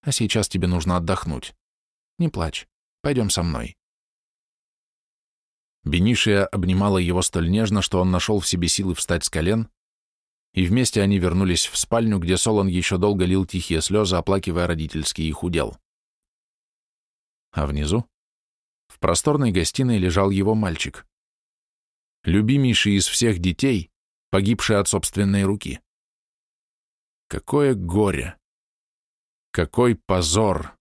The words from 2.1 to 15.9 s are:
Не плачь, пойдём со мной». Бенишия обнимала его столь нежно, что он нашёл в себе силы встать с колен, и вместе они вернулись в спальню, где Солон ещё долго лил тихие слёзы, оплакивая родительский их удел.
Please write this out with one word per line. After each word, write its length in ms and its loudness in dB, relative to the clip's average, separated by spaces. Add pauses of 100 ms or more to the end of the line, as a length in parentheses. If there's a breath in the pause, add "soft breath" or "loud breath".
Не 100 0
плачь, 400 -6 (320)
пойдём 300 0
со 120 -2
мной». 340 -4 (2000)
Бенишия 600 2
обнимала 540 0
его 240 0
столь 280 -2
нежно, 300 0
что 200 0
он 100 2
нашёл 300 0
в 60 -6
себе 220 -2
силы 260 -2
встать 300 -4
с 60 -6
колен, 400 -2 (800)
и 140 0
вместе 340 2
они 180 2
вернулись 480 0
в 120 -8
спальню, 400 0
где 180 0
Солон 300 2
ещё 320 0
долго 260 2
лил 220 2
тихие 340 -2
слёзы, 360 0
оплакивая 500 0
родительский 600 -4
их 160 -4
удел. 360 -4 (1700)